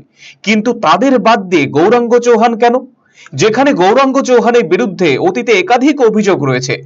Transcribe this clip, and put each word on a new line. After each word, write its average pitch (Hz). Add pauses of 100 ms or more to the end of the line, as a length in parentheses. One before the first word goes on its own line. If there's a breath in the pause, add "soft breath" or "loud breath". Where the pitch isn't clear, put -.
(420 loud breath)
কিন্তু 214 (100)
তাদের 190
বাদ 220
দিয়ে 170
গৌরাঙ্গ 214
চৌহান 240
কেন? 240 (580 soft breath)
যেখানে 214
গৌরাঙ্গ 233
চৌহানের 240
বিরুদ্ধে 185 (100)
অতীতে 214
একাধিক 240
অভিযোগ 202
রয়েছে, 131